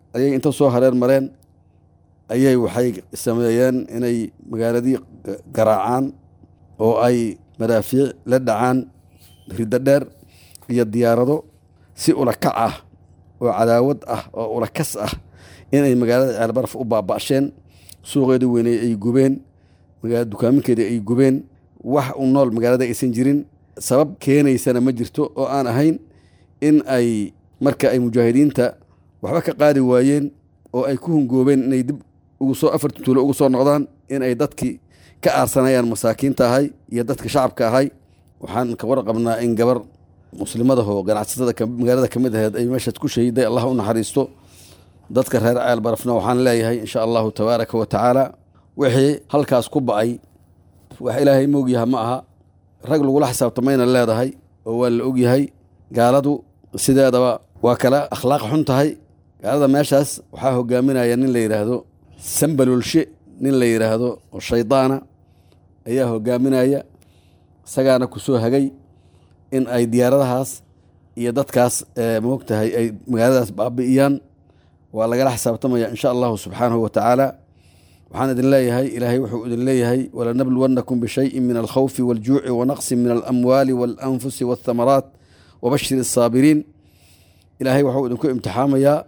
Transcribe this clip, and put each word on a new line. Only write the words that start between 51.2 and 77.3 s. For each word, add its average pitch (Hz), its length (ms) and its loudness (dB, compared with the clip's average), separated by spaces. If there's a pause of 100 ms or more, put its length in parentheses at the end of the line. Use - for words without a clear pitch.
Ilaahay 139 260 4
moog 139 240 0
yahay 120 180 0
ma 127 120 0
aha. 120 180 -4 (640)
Rag 147 200 0
lagula 139 280 2
xisaabtamayna 123 560 0
leedahay 123 440 2 (360)
oo 113 160 -4
waa 123 80 0
la 120 140 0
og 131 140 -4
yahay. 127 260 4 (460)
Gaaladu 127 420 2 (420)
sideedaba 127 580 2 (300)
waa 123 140 4
kala 139 340 2
akhlaaq 127 320 -2
xun 143 220 -2
tahay. 139 260 2 (520)
Gaalada 139 260 2
meeshaas 143 420 2 (200)
waxaa 131 260 -2
hogaaminaya 123 600 0
nin 131 140 0
la 120 80 0
yiraahdo 110 380 0 (420)
Sambalulshe, 131 840 0 (380)
nin 135 180 0
la 123 80 4
yiraahdo 113 420 0 (240)
oo 117 80 -14
shaydaana 131 560 2 (880)
ayaa 123 220 0
hogaaminaya. 127 720 0 (880)
Isagaana 131 380 2
ku - 120 -16
soo 127 200 0
hagay 131 280 0 (880)
in 131 140 -2
ay 120 200 0
diyaaradahaas 127 640 2 (640)
iyo 120 160 -4
dadkaas, 123 420 0 (220)
ee, 113 240 -2
moog 127 260 -2
tahay 110 280 0
ay 117 120 0 (200)
magaaladaas 120 460 2
baabi'iyaan. 127 600 0 (800)
Waa 110 140 -2
lagala 127 260 0
xisaabtamaya, 120 580 -2
insha 120 200 -4
Allahu 123 280 -2
subxaanahu 113 440 -2
wa 110 80 -2
tacaala. 123 360 2 (840)